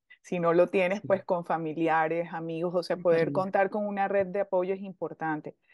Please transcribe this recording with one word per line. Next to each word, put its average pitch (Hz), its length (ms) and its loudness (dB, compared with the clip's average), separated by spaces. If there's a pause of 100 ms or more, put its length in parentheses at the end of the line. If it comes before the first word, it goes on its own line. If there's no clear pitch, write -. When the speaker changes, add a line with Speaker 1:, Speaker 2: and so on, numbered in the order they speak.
(240)
Speaker 1:
si 185 160 -4
no 170 140 4
lo 175 140 6
tienes, 190 340 0
Speaker 2:
Sí. - 60 -14
Speaker 1:
pues 190 160 2
con 175 220 -2
familiares, 160 880 0
amigos, 165 420 -6
o 175 80 2
sea, 170 120 -2
Speaker 2:
Mi 175 80 -14
Speaker 1:
poder 165 180 4
Speaker 2:
familia. 151 120 0
Speaker 1:
contar 190 360 2
con 208 180 -4
una 196 200 -2
red 196 200 2
de 190 140 -4
apoyo 185 320 0
es 190 80 -6
importante. 160 760 -8 (180)